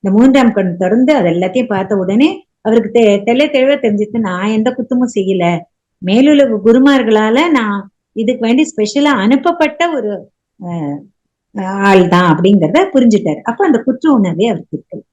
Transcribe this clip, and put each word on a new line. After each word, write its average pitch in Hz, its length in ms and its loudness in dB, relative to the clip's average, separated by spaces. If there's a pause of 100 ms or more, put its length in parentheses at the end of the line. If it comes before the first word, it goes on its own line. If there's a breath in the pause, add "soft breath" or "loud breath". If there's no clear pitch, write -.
இந்த 196 180 0
மூன்றாம் 254 340 4
கண் 185 240 -2
திறந்து 226 380 2
அது 202 140 0
எல்லாத்தையும் 185 380 -2
பார்த்த 196 300 -4
உடனே 220 500 0 (140)
அவருக்கு 226 400 0
தெ-, 202 280 2
தெள்ள 247 140 2
தெளிவா 285 340 0
தெரிஞ்சுச்சு, 214 420 -2
"நான் 190 300 -4
எந்த 220 220 0
குத்தமும் 247 440 -4
செய்யல, 185 440 -2 (400)
மேலுள்ள 269 460 2
குருமார்களால 233 1040 2
நான் 208 400 -2 (220)
இதுக்கு 226 340 -4
வேண்டி 262 300 0
ஸ்பெஷலா 277 380 0
அனுப்பப்பட்ட 302 800 0
ஒரு, 208 380 -8 (300)
அஹ், 160 360 -8 (640)
ஆள் 190 440 2
தான்" 175 280 2
அப்படிங்கறத 190 560 2
புரிஞ்சுட்டாரு. 214 480 0
அப்ப 359 260 -4
அந்த 311 120 2
குற்ற 262 340 -2
உணர்வே 190 340 0
அவருக்கு 190 300 -8
இருக்கு. - 360 -14